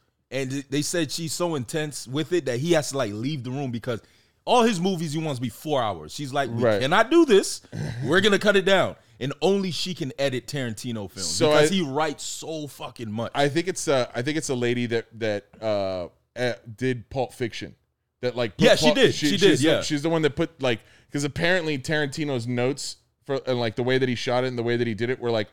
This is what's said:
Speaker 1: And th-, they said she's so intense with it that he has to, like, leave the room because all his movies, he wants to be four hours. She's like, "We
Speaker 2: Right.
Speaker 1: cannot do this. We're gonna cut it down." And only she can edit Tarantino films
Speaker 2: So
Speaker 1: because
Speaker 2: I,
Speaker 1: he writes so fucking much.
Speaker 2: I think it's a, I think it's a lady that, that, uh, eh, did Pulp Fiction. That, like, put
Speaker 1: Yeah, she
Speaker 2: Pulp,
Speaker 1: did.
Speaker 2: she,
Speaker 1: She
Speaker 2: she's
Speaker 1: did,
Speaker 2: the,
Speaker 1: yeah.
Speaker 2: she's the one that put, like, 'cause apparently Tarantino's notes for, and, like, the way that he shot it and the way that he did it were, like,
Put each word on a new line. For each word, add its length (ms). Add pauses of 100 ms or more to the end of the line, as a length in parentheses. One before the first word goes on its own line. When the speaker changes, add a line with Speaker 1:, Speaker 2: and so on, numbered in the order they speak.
(320)
Speaker 1:
And 200
th-, 180
they 120
said 300
she's 220
so 220
intense 520
with 260
it 120
that 140
he 140
has 180
to, 60
like, 160
leave 300
the 80
room 200
because 300 (440)
all 180
his 160
movies, 340
he 60
wants 180
to 40
be 80
four 320
hours. 320
She's 200
like, 180
"We 120
Speaker 2:
Right. 180
Speaker 1:
cannot 280
do 160
this. 360 (420)
We're 180
gonna 180
cut 160
it 100
down." 300 (240)
And 220
only 300
she 240
can 240
edit 280
Tarantino 600
films 200
Speaker 2:
So 220
Speaker 1:
because 200
Speaker 2:
I, 40
Speaker 1:
he 60
writes 420
so 440
fucking 440
much. 220
Speaker 2:
I 140
think 200
it's 200
a, 260
I 80
think 160
it's 120
a 60
lady 320
that, 200 (120)
that, 260 (180)
uh, 460 (260)
eh, 180 (220)
did 340
Pulp 240
Fiction. 420 (460)
That, 140
like, 220
put 80
Speaker 1:
Yeah, 100
she 120
Speaker 2:
Pulp, 80
Speaker 1:
did. 200
Speaker 2:
she, 120
Speaker 1:
She 100
Speaker 2:
she's 40
Speaker 1:
did, 180
Speaker 2:
the, 40
Speaker 1:
yeah. 180
Speaker 2:
she's 200
the 80
one 140
that 120
put, 260
like, 200 (300)
'cause 120
apparently 560
Tarantino's 680
notes 520 (260)
for, 240
and, 120
like, 180
the 60
way 140
that 120
he 60
shot 280
it 40
and 120
the 40
way 140
that 80
he 80
did 160
it 100
were, 120
like, 220